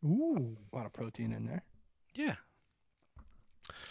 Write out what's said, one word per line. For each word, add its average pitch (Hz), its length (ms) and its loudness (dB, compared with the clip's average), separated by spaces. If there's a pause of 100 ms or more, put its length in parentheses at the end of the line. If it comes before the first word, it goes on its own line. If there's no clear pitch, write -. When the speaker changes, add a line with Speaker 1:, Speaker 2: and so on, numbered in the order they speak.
Speaker 1:
Ooh. 175 520 4 (140)
Speaker 2:
A - 40 -4
lot 120 100 -2
of 104 80 -10
protein 113 380 -2
in 110 140 -2
there. 123 180 -4 (500)
Speaker 3:
Yeah. 285 220 0 (1600)